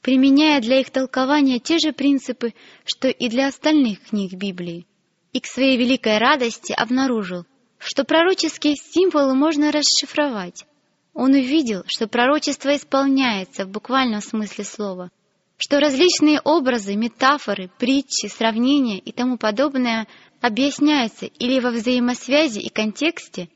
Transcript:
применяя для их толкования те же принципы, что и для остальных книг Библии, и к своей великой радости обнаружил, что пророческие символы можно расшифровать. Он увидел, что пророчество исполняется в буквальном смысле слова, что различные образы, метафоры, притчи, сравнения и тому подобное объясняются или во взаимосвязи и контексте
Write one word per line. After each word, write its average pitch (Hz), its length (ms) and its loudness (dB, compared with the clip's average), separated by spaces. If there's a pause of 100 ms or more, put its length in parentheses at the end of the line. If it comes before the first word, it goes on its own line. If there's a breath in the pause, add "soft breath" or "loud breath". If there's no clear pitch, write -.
применяя 277 600 4
для 247 200 2
их 262 100 -4
толкования 262 680 0
те 330 180 0
же 302 140 0
принципы, 254 600 -2 (300 soft breath)
что - 240 -6
и 247 200 -2
для 247 180 0
остальных 277 540 2
книг 196 320 -4
Библии, 180 520 -8 (480)
и 254 60 -4
к - 80 -8
своей 262 300 2
великой 240 420 2
радости 247 540 0
обнаружил, 226 720 -2 (340)
что - 240 -4
пророческие 320 720 0
символы 294 600 0
можно 302 360 2
расшифровать. 285 960 -2 (460)
Он 269 220 2
увидел, 254 520 0
что - 220 -6
пророчество 277 680 0
исполняется 269 920 -2
в 190 40 -12
буквальном 214 540 -2
смысле 208 420 -8
слова, 185 460 -10 (460)
что - 220 0
различные 302 600 4
образы, 247 560 0
метафоры, 220 840 -2
притчи, 269 480 -2
сравнения 226 720 0
и - 140 -14
тому 247 260 -4
подобное 233 680 -2 (320 soft breath)
объясняются 262 840 0
или 254 340 -2
во 247 100 -2
взаимосвязи 247 880 0
и - 120 -10
контексте 214 840 -4